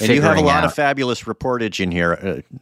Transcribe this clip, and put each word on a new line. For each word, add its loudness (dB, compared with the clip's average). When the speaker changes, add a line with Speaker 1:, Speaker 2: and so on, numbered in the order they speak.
Speaker 1:
And 2
you 4
have 4
a 2
Speaker 2:
figuring 4
Speaker 1:
lot 2
Speaker 2:
out 0
Speaker 1:
of -2
fabulous -2
reportage -4
in -2
here, 0
uh, -6